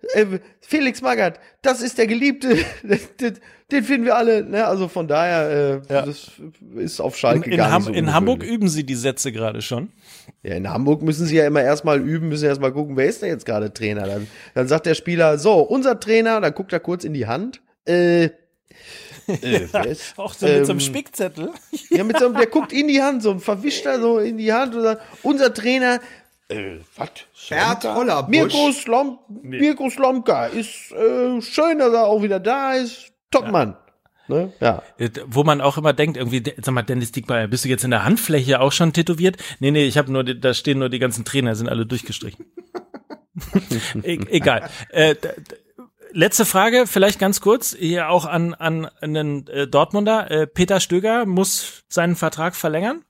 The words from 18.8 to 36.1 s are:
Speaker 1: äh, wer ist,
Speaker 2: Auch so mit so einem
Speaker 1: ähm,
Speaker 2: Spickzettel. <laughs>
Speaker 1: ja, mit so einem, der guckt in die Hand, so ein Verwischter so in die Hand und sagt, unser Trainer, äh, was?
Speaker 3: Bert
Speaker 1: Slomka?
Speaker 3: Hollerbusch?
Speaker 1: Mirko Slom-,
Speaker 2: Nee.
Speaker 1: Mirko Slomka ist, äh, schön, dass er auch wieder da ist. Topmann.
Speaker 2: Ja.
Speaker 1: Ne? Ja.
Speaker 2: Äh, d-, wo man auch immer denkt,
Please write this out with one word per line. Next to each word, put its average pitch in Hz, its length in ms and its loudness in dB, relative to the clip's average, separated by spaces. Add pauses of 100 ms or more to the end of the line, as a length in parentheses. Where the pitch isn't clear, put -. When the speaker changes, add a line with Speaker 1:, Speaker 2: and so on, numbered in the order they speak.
Speaker 1:
äh, 151 440 0
wer 196 140 0
ist, - 320 -8
Speaker 2:
Auch - 160 -10
so - 140 -4
mit 143 180 6
so 139 60 0
einem 139 80 0
Speaker 1:
ähm, 139 60 0
Speaker 2:
Spickzettel. 180 640 -6 (220)
<laughs> - 180 -12
Speaker 1:
ja, 320 140 0
mit 226 140 -2
so 247 100 4
einem, 240 100 0
der 233 100 4
guckt - 240 0
in 285 160 0
die 277 140 4
Hand, 269 220 0
so 214 80 2
ein 185 80 -2
Verwischter 254 600 -2
so 233 200 2
in 220 180 -2
die 220 160 0
Hand 240 220 0
und 233 80 -2
sagt, 220 180 0 (220)
unser 269 300 2
Trainer, 247 460 0 (480)
äh, 95 300 -8 (200)
was? - 120 -8 (400)
Speaker 3:
Bert 190 320 0
Speaker 1:
Slomka? 220 140 -4
Speaker 3:
Hollerbusch? 185 340 0
Speaker 1:
Mirko 294 420 2
Slom-, 254 460 -2 (240)
Speaker 2:
Nee. 131 180 -10
Speaker 1:
Mirko 277 300 0
Slomka 247 580 0
ist, - 440 -8
äh, 247 500 0
schön, 311 380 0
dass 247 140 4
er 233 120 4
auch 214 160 2
wieder 196 200 0
da 262 320 0
ist. 254 380 -6 (200)
Topmann. 180 460 2 (500)
Speaker 2:
Ja. 135 80 -2
Speaker 1:
Ne? 185 240 -2
Ja. 113 240 0 (140)
Speaker 2:
Äh, 120 120 -2
d-, - 180 -12
wo 131 160 2
man 151 180 4
auch 139 160 2
immer 156 160 2
denkt, 151 240 0